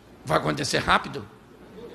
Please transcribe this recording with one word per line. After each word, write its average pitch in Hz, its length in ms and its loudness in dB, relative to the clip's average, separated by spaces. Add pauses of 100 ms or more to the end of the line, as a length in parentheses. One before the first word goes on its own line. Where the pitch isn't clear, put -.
(260)
vai 156 120 4
acontecer 147 400 0
rápido? 139 500 0 (680)